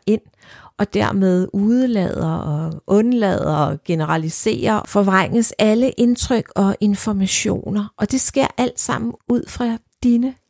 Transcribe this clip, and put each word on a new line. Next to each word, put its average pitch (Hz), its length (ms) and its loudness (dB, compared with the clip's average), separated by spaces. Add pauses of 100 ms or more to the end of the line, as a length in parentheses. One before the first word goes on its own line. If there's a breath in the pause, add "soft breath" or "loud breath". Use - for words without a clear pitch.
ind, 208 140 2 (560 loud breath)
og - 160 -2
dermed 190 600 2
udelader 214 800 0
og 156 540 -6
undlader 208 680 2
og - 280 -2
generaliserer, 160 1040 -2
forvrænges 196 720 2
alle 226 320 4
indtryk 240 640 0
og 196 240 2
informationer. 208 1160 -2
Og 214 140 -2
det 262 100 0
sker - 260 0 (100)
alt 247 220 -2
sammen 233 340 -4 (160)
ud 240 180 0
fra 226 300 -4 (260)
dine 247 320 2 (140)